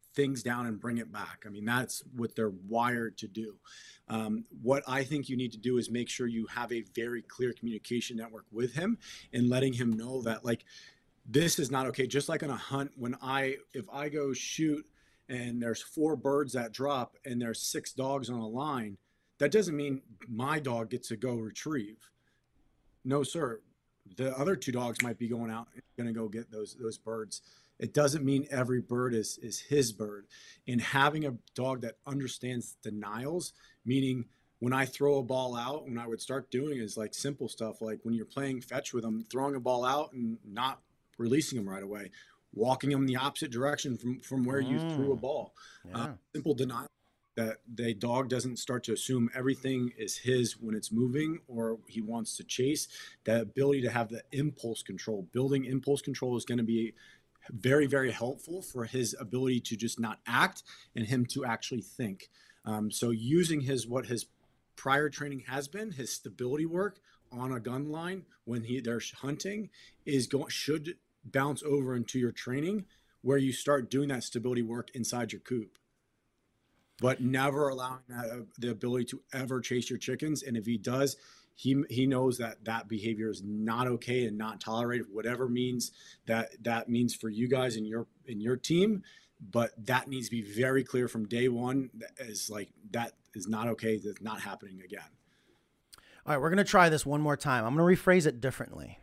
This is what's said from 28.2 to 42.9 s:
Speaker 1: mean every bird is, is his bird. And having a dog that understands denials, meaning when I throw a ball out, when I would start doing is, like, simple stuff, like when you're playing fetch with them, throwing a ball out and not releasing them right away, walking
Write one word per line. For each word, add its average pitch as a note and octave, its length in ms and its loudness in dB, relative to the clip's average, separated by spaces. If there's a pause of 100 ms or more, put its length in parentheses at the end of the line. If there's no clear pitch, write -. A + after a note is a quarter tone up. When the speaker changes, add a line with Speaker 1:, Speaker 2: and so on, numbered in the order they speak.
Speaker 1:
mean C#3 280 2
every B2 300 2
bird B2 320 0
is, G#2+ 280 -2
is A2 180 -8
his C#3 320 2
bird. G#2 360 -8 (400)
And B2 140 2
having D3 440 4
a C3 100 -2 (200)
dog B2+ 260 -2
that A2+ 140 -8 (100)
understands B2+ 800 -6
denials, A2+ 680 -4 (320)
meaning B2+ 400 2 (340)
when B2 140 0
I C3 120 4
throw C#3+ 320 4
a C3+ 60 2
ball B2+ 340 0
out, C3 280 -4
when A#2+ 120 -6
I A#2+ 100 -6
would A2+ 140 -4
start C3 300 -4
doing C#3 260 -2
is, A2 180 -6
like, G#2+ 180 -4
simple C#3 360 -4
stuff, A2 320 -6
like A2 220 -4
when A#2 100 0
you're A2 120 0
playing C3+ 360 -4
fetch C3 320 -4
with A#2 100 0
them, A2+ 260 -2
throwing C#3 260 0
a C3 40 -2
ball B2 240 2
out D3 300 2
and A#2 320 -2
not A#2+ 360 -2 (360)
releasing C3 400 2
them G2+ 100 -4
right G2 160 -6
away, G2 280 -10 (420)
walking C3 380 2